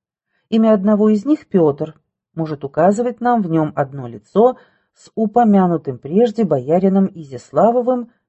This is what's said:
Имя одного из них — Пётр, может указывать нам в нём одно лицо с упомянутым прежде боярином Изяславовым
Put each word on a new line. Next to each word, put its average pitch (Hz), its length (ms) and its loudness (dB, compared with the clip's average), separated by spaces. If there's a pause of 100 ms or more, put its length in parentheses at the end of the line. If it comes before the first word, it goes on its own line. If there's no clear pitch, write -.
(500)
Имя 220 240 2
одного 214 360 2
из 208 160 0
них — 302 220 -2
Пётр, 156 520 -2 (340)
может 156 300 -8
указывать 202 580 -2
нам 240 200 0
в 180 80 -6
нём 156 260 -2
одно 135 320 -8
лицо 202 500 -2 (380)
с - 200 -20
упомянутым 196 840 0
прежде 214 460 -2
боярином 180 680 0
Изяславовым 226 960 -2 (180)